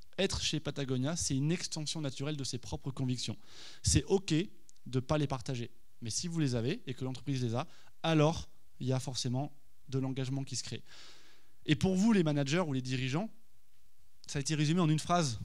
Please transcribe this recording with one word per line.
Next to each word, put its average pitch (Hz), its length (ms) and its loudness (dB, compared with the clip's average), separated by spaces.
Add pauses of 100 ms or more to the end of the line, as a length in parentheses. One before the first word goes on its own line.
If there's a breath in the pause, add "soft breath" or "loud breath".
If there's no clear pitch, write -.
(180)
être 190 240 2
chez - 180 2
Patagonia, 135 560 0
c'est 147 220 0
une 147 140 4
extension 165 500 -2
naturelle 143 340 -2
de 139 80 -4
ses 120 140 -2
propres - 340 -6
convictions. 127 460 0 (440 loud breath)
C'est - 240 6
ok 190 280 4 (540)
de 127 120 0
pas 151 180 2
les 147 100 4
partager, 127 440 -4 (300)
mais 117 80 -6
si - 180 -2
vous 165 120 0
les 135 160 4
avez 131 300 0
et 131 100 -4
que 131 100 -4
l'entreprise 131 380 -2
les 117 120 2
a, 135 120 0 (360 soft breath)
alors 160 460 6 (320)
il 135 60 -2
y 131 60 4
a 127 60 2
forcément 127 540 -2 (340)
de 135 120 0
l'engagement 135 440 -2
qui 123 140 -6
se - 60 -4
crée. - 200 -6 (840 loud breath)
Et 151 100 4
pour 185 200 2
vous, 208 160 6
les 196 120 6
managers 147 440 2
ou 143 60 -2
les 131 80 0
dirigeants, 131 480 -2 (1000)
ça - 120 -4
a - 20 0
été 151 140 0
résumé 156 260 6
en 156 80 8
une 156 100 6
phrase 156 460 2